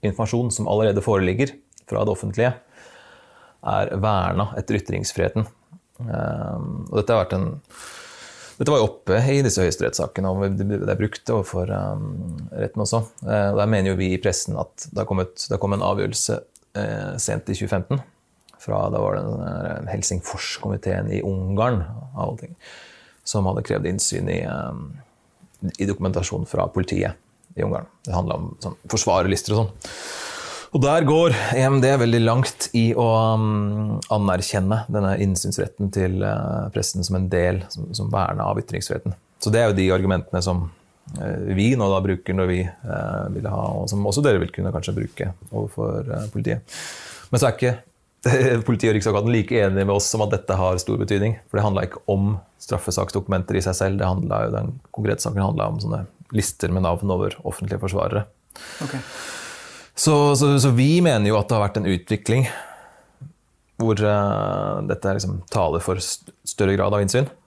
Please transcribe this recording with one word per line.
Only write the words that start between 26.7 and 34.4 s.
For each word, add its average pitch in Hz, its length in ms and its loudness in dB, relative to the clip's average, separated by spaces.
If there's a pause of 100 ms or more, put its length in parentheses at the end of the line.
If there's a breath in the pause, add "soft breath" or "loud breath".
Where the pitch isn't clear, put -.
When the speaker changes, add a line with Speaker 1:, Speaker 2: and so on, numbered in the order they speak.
Speaker 1:
i - 100 -2
Ungarn. - 200 -4 (180)
Det - 100 -6
handlet 87 240 -2
om 85 220 -8
sånn - 180 -10 (100)
forsvarerlister 95 680 2
og 113 100 4
sånn. - 280 -10 (800 loud breath)
Og 135 100 4
der 156 240 4
går 160 240 6 (240 loud breath)
E 131 80 4
M 135 160 6
D 131 160 6
veldig 120 240 4
langt 117 540 2
i 113 200 4
å, 120 140 4
ehm, 107 920 2 (100)
anerkjenne 101 800 2